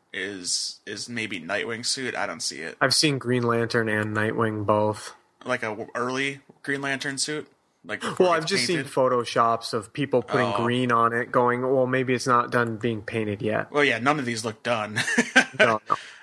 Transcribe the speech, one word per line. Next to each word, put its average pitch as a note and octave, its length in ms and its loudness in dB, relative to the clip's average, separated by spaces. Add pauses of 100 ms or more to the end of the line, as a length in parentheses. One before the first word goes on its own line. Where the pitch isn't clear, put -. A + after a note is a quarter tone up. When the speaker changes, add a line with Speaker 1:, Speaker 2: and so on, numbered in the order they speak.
(160)
Speaker 1:
is, F#2 680 -6
is G2+ 220 -10
maybe A2 320 -6
Nightwing G#2 460 -4
suit. B2+ 300 -2
I G2+ 100 -2
don't E2 140 -10
see - 200 -6
it. - 200 -10
Speaker 2:
I've C3+ 140 4
seen C#3+ 240 2
Green A#2+ 240 0
Lantern A#2 460 0
and G#2+ 280 0
Nightwing G#2+ 500 0
both. G#2+ 480 2 (300)
Speaker 1:
Like B2 180 -2
a A#2 40 -4
w-, G#2+ 280 -6
early C3+ 460 -2 (220)
Green C#3 200 -4
Lantern C3+ 360 -4
suit? D3+ 280 -4 (380)
Like, G#2 160 -6
before G3 260 2
Speaker 2:
Well, E3+ 80 4
Speaker 1:
it's D#3+ 100 2
Speaker 2:
I've D#3 40 -4
just G3 180 0
Speaker 1:
painted? D#3 200 0
Speaker 2:
seen - 60 -14
Photoshops A#2+ 800 2
of A2 200 -6
people C3+ 300 0
putting B2 320 0
Speaker 1:
Oh. - 100 -2
Speaker 2:
green B2 260 2
on A#2 220 4
it, A#2 180 -2
going, B2 320 4
"Well, C3 240 4
maybe B2+ 280 2
it's A#2+ 120 -2
not A#2+ 240 4
done A#2 280 2
being A2 240 0
painted G#2+ 400 -4
yet." G#2+ 280 -2
Speaker 1:
Well, D3 140 2
yeah, A#2 160 2
none D3 180 2
of C3+ 60 -4
these A#2 200 -4
look A2 200 -6
done. G#2+ 420 -2
<laughs> - 540 2
Speaker 2:
No, A2+ 280 4
no. - 80 2 (260)